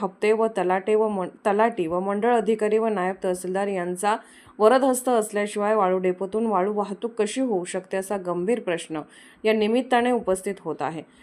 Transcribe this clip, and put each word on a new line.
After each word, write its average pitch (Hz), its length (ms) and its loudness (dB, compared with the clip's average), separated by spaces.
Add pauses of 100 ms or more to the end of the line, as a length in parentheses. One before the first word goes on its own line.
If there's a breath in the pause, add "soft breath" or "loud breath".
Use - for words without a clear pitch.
हप्ते 208 300 0
व 220 140 2
तलाटे 190 480 0
व 220 140 2
मं-, 185 200 -4 (180)
तलाटी 214 400 2
व 175 140 -2
मंडळ 208 360 2
अधिकारी 214 420 2
व 226 100 0
नायब 190 260 -2 (100)
तहसीलदार 185 420 -2
यांचा 190 500 -2 (420 loud breath)
वरदहस्त 247 500 4
असल्याशिवाय 208 680 0
वाळू 185 240 2
डेपोतून 185 480 -2
वाळू 202 280 0
वाहतूक 202 440 -4
कशी 214 220 -2
होऊ 214 240 -2
शकते, 180 320 -6
असा 190 200 -4
गंभीर 180 440 -2
प्रश्न 170 400 -6 (440 loud breath)
या 220 80 4
निमित्ताने 240 580 2
उपस्थित 190 500 0
होत - 200 -6
आहे. 160 220 -6 (200 loud breath)